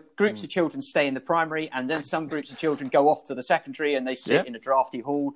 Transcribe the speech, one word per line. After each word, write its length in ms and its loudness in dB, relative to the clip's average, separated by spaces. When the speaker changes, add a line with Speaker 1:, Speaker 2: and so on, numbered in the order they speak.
Speaker 1:
groups 240 2
Speaker 2:
Mm. 40 -8
Speaker 1:
of 60 -12
children 320 0
stay 240 0
in 80 -2
the 60 -4
primary, 520 0
and 180 -4
then 120 0
some 260 -2
groups 220 -6
of 80 -16
children 300 0
go 200 6
off 160 2
to 100 -8
the 80 -8
secondary, 540 0
and 120 -2
they 60 -2
sit 200 0
Speaker 2:
Yeah. 100 4
Speaker 1:
in 100 -10
a 40 -12
drafty 420 0
hall 360 -2